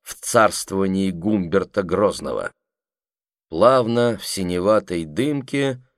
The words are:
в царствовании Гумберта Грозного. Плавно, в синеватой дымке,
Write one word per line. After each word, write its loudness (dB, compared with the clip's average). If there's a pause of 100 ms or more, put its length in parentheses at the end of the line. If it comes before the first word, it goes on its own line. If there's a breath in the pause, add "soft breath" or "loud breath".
в -16
царствовании 0
Гумберта -2
Грозного. -2 (960)
Плавно, 2
в -14
синеватой 0
дымке, -4 (160)